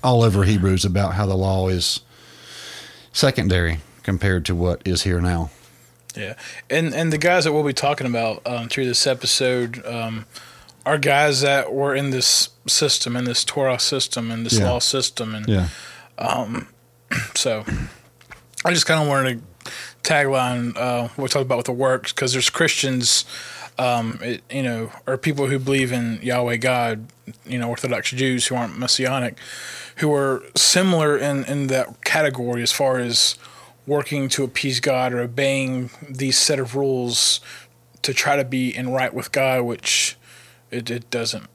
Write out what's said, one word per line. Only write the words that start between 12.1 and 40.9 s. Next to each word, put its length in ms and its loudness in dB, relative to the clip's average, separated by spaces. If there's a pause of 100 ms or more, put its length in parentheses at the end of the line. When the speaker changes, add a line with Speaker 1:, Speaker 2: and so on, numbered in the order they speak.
Speaker 2:
this 380 2 (180)
system, 500 0
in 80 -2
this 200 0
Torah 340 0
system, 520 -2
in 140 -6
this 140 2
Speaker 1:
Yeah. 120 4
Speaker 2:
law 80 0
system. 560 -2
And, 140 -6
Speaker 1:
Yeah. 200 4 (500)
Speaker 2:
um, 500 -4 (320)
<clears throat> 340 -6
so 300 -2 (1000)
I 80 2
just 140 2
kinda 220 2
wanted 320 0 (240)
to 60 -14 (320)
tagline, 720 2
uh, 320 0
what 100 -10
we 100 -2
talked 160 0
about 140 2
with 80 -2
the 60 -2
works, 400 0
'cause 200 -2
there's 180 2
Christians, 720 2 (540)
um, 440 0
it, 280 -6
you 120 -4
know, 280 -4 (160)
or 120 0
people 280 -2
who 120 0
believe 340 0
in 300 -2
Yahweh 340 0
God, 500 0 (400)
you 120 -6
know, 100 -4
Orthodox 420 -4
Jews 360 0
who 100 -2
aren't 220 -6
Messianic, 580 -2 (600)
who 180 2
are 280 0 (140)
similar 600 4
in, 280 0
in 240 -2
that 360 -2
category 580 0
as 100 0
far 260 2
as 380 2 (500)
working 440 -2
to 140 0
appease 360 -2
God 320 0
or 80 -2
obeying 720 -2 (180)
these 300 0
set 200 2
of 160 -4
rules 680 0 (600)
to 120 -4
try 220 2
to 80 0
be 300 -2
in 180 -6
right 200 -2
with 200 -8
God, 300 2
which 540 -2 (540)
it, 200 -8